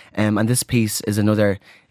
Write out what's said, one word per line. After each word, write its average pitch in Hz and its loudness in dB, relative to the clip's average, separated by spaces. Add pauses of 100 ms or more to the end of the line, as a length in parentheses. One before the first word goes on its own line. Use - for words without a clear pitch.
(160)
Um, 107 0
and 110 0
this 123 0
piece 113 -2
is 104 -2
another 104 2 (300)